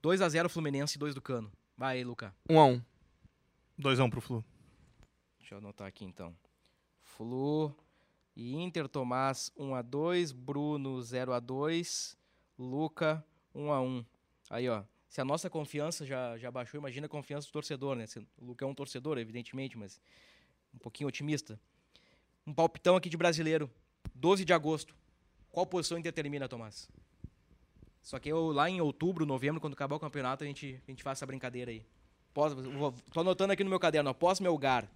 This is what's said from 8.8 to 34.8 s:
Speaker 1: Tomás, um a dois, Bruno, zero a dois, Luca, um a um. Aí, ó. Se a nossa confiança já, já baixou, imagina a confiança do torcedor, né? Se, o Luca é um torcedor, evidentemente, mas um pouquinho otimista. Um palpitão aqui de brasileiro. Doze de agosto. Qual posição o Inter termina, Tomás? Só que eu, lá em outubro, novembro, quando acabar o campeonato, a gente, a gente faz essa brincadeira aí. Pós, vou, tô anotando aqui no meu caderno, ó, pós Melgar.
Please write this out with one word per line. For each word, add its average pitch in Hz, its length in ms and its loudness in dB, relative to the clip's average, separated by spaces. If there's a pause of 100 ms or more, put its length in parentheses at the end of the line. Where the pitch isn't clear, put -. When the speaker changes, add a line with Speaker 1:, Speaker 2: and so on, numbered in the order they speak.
Speaker 1:
Tomás, 131 680 -2
um 135 180 -4
a 127 60 -2
dois, 156 500 0
Bruno, 135 720 -4
zero 127 320 -2
a 123 80 2
dois, 147 800 -2 (400)
Luca, 156 680 0 (300)
um 147 180 -2
a 139 80 4
um. 127 240 -2 (460)
Aí, 123 180 -2
ó. 107 140 0 (260)
Se - 120 -8
a 127 40 0
nossa 160 240 -2
confiança 151 560 -6
já, 127 320 -6
já 120 140 -10
baixou, 123 280 -8
imagina 143 280 -8
a - 20 -12
confiança 147 400 -8
do - 40 -20
torcedor, 139 440 -4
né? 113 100 -6
Se, - 120 -14
o - 260 -18
Luca 123 220 -8
é - 20 -2
um 139 60 -6
torcedor, 135 420 -4
evidentemente, 117 640 -8
mas 101 200 -14 (760)
um - 40 -20
pouquinho 139 300 -8
otimista. 143 500 -4 (880)
Um 151 60 -10
palpitão 165 440 6
aqui 180 120 0
de 160 80 -6
brasileiro. 160 540 2 (440)
Doze 180 300 4
de 170 80 4
agosto. 156 420 2 (540)
Qual 175 160 0
posição 175 320 -2
o 170 40 -4
Inter 160 120 -4
termina, 143 360 -4
Tomás? 113 420 -12 (1120)
Só - 160 -10
que 143 100 -8
eu, 160 240 2
lá 147 160 4
em 185 140 -2
outubro, 160 420 2
novembro, 143 360 0
quando 151 120 -6
acabar 139 240 -4
o 151 40 -6
campeonato, 135 440 -4
a - 20 -6
gente, 139 400 -10
a - 40 -16
gente 127 120 -14
faz 135 160 -4
essa 143 80 -8
brincadeira 123 440 -8
aí. 110 120 -10 (520)
Pós, 147 180 4
vou, 135 400 -2 (180)
tô 165 100 -2
anotando 185 340 4
aqui 202 100 0
no 190 60 0
meu 190 100 2
caderno, 147 300 4
ó, - 20 -4
pós 180 260 4
Melgar. 135 580 4